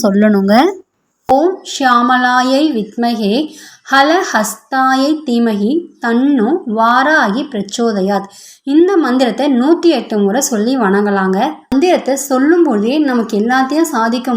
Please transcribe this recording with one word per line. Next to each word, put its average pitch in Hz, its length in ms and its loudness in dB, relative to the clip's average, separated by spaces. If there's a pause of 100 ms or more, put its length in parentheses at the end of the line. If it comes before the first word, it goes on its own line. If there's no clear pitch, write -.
சொல்லணுங்க. 202 500 2 (800)
ஓம் 339 180 2 (200)
ஷியாமளாயை 254 880 2 (140)
வித்மகே 220 580 -2 (560)
ஹலஹஸ்தாயை 269 1200 0 (160)
தீமகி 233 440 0 (340)
தன்னோ 240 440 2 (300)
வாராகி 254 640 2 (100)
பிரச்சோதயாத். 202 760 -2 (460)
இந்த 349 180 4 (140)
மந்திரத்தை 247 420 0 (140)
நூத்தி 330 380 2
எட்டு 220 260 -6
முறை 214 240 0
சொல்லி 233 340 -2
வணங்கலாங்க. 196 560 0 (360)
மந்திரத்தை 277 420 0 (100)
சொல்லும் 302 400 2
போதே 226 300 0 (140)
நமக்கு 226 320 -2
எல்லாத்தையும் 262 520 0
சாதிக்க 240 420 -2